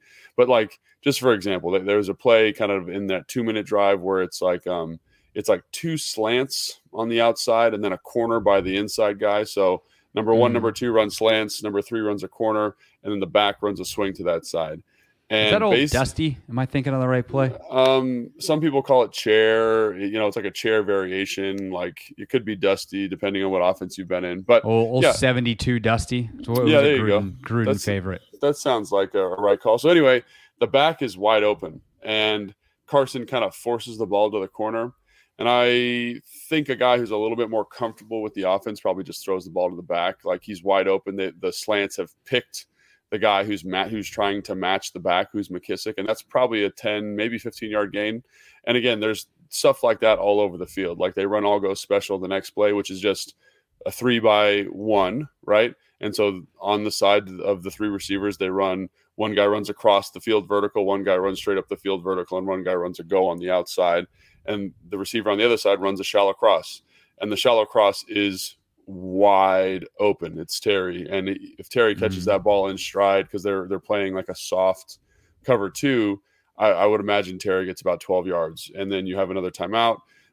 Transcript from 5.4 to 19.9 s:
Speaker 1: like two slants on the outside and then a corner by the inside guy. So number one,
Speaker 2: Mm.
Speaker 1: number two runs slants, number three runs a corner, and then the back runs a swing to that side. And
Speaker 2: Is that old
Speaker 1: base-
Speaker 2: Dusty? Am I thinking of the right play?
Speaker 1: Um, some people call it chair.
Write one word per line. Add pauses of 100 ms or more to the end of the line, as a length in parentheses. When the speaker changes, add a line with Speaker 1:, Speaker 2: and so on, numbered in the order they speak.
Speaker 1:
like
two
slants (120)
on
the
outside
and
then
a
corner
by
the
inside
guy.
So (300)
number
one,
Speaker 2:
Mm.
Speaker 1:
number
two
runs
slants,
number
three
runs
a
corner, (280)
and
then
the
back
runs
a
swing
to
that
side. (480)
And
Speaker 2:
Is
that
old
Speaker 1:
base-
Speaker 2:
Dusty? (120)
Am
I
thinking
of
the
right
play? (200)
Speaker 1:
Um,
some
people
call
it
chair.